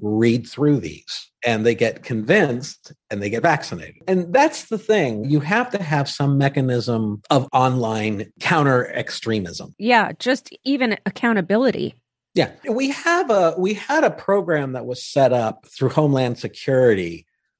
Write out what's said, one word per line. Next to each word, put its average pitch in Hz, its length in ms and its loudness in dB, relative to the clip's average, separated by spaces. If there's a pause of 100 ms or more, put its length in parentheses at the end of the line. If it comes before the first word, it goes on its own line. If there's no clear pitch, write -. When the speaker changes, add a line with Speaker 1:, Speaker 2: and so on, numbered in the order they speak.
Speaker 1:
"Read 113 440 0
through 143 340 0
these." - 500 -12 (120)
And 113 220 0
they 117 100 4
get - 280 -2
convinced 127 880 -2 (160)
and 107 140 -8
they 101 80 -6
get 110 120 -2
vaccinated. - 640 -2
And 180 240 0
that's 294 360 2
the 226 100 -6
thing. 135 480 0
You 147 160 2
have 208 300 -2
to 202 120 -6
have 147 240 -2
some 139 300 0
mechanism 123 920 0
of 139 200 2
online 110 800 0 (100)
counter 139 480 2
extremism. 107 920 -6
Speaker 2:
Yeah, 220 400 2
just - 320 -4 (140)
even 247 420 0
accountability. 208 880 0 (400)
Speaker 1:
Yeah. 165 160 2 (180)
We 262 220 0
have 339 400 0
a, 175 260 4
we 185 160 0
had 285 320 0
a 220 60 4
program 165 640 0
that 127 120 -8
was 127 180 -8
set 131 300 2
up 117 340 -2
through - 220 -2
Homeland 131 500 2
Security 107 840 0 (360)